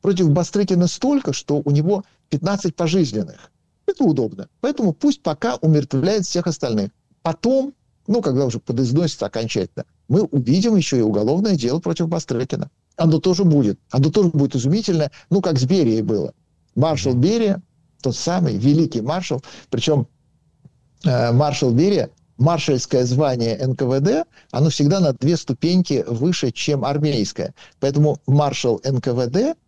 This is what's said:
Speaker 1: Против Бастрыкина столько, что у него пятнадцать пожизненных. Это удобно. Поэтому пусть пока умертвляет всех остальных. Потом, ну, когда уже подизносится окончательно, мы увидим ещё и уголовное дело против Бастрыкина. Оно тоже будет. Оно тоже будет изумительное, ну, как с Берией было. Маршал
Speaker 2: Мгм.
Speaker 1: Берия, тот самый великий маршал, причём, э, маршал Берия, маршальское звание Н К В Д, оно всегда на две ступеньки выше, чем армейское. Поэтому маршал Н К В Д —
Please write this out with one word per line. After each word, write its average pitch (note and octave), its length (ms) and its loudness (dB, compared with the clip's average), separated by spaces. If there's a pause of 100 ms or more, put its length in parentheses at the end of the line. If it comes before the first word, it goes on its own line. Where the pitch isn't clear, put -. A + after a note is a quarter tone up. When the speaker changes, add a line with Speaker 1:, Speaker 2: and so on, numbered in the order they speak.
Speaker 1:
Против F3+ 300 2
Бастрыкина F3+ 580 2
столько, C4 440 0
что D3 320 -4
у C#3+ 60 0
него E3+ 320 2 (260)
пятнадцать F#3 460 -2
пожизненных. D3+ 760 -2 (320)
Это E4+ 200 -2
удобно. A#2 440 0 (120)
Поэтому B3 320 0
пусть - 300 0
пока A3+ 340 -2
умертвляет D#3+ 680 2
всех F3 220 -4
остальных. A#2 440 -2 (320)
Потом, C4+ 520 0 (320)
ну, A3 160 0
когда C3+ 240 0
уже A#2 140 -4
подизносится C3 680 -2
окончательно, A2 580 -6 (240)
мы - 140 4
увидим D#3+ 540 2
ещё C#3+ 200 0
и A#2 60 2
уголовное C3 540 0
дело C3 240 -2
против E3+ 280 -4
Бастрыкина. C3+ 640 -6 (260)
Оно D#3+ 220 2
тоже F#3 260 0
будет. C#3+ 340 2 (120)
Оно C#3 200 2
тоже F#3+ 180 2
будет C#3+ 260 0
изумительное, D3+ 560 0 (200)
ну, G3 100 2
как D#3+ 180 0
с B2+ 60 2
Берией B2+ 380 2
было. G#2 300 -2 (440)
Маршал C#3+ 360 0
Speaker 2:
Мгм. B2 100 0
Speaker 1:
Берия, G3+ 400 0 (400)
тот B2+ 140 -2
самый E3+ 400 -2
великий C#3+ 440 2
маршал, C#3+ 420 -6 (260)
причём, C#3 380 0 (1000)
э, A#2+ 280 2
маршал C3+ 400 2
Берия, F3 360 2 (300)
маршальское C#3 680 0
звание B2 540 0
Н C3 160 -2
К C3+ 100 -4
В C3 160 0
Д, B3 240 0 (280)
оно D3 180 2
всегда D3+ 300 2
на D3+ 120 2
две D3+ 240 -2
ступеньки D#3+ 680 -2
выше, A#2+ 460 -2
чем C#3 320 -4
армейское. C#3+ 680 -2 (280)
Поэтому C#3+ 460 2
маршал C3+ 580 0
Н C3 160 -2
К B2+ 120 -2
В B2 140 0
Д — A3 280 0 (140)